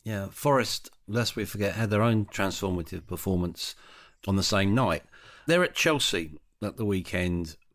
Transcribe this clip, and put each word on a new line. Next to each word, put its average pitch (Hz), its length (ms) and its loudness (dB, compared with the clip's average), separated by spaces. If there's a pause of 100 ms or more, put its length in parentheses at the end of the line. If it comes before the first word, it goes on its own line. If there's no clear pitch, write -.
yeah, 101 280 -6
Forest, - 580 0 (180)
lest 113 280 0
we 107 100 -2
forget, 101 300 -2
had 107 160 0
their 107 100 4
own 110 240 4
transformative 92 800 -4
performance 87 720 -2 (520)
on 98 80 2
the 95 60 2
same 98 320 2
night. 107 300 2 (420)
They're 175 180 4
at - 120 -2
Chelsea 95 640 0 (240)
at 101 140 -6
the 110 80 -2
weekend, 90 720 0 (180)